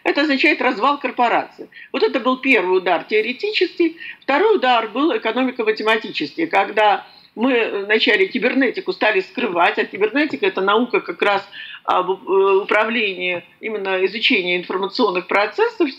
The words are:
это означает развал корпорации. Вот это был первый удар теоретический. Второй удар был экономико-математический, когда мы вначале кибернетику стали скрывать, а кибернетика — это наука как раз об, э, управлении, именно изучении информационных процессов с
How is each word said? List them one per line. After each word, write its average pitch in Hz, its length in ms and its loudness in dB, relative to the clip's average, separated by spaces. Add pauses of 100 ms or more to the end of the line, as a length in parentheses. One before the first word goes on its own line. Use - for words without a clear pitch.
это 285 180 0
означает 302 400 2
развал 254 360 0
корпорации. 220 720 -2 (240)
Вот 269 100 -2
это 349 160 2
был 254 180 0
первый 190 400 2
удар 180 280 0
теоретический. 320 880 -2 (260)
Второй 381 340 2
удар 233 320 2
был 262 280 0
экономико-математический, 220 1300 -2
когда 202 580 2 (300)
мы 220 500 0
вначале 208 400 2
кибернетику 220 680 -2
стали 196 280 0
скрывать, 196 560 -2
а 208 80 0
кибернетика — 226 600 -2
это - 140 -2
наука 208 400 0
как - 200 -10
раз 196 260 0 (400)
об, 180 240 0
э, 190 520 2
управлении, 196 800 -2 (180)
именно 196 440 -2
изучении 190 520 0
информационных 190 680 -2
процессов 277 640 0
с - 100 -12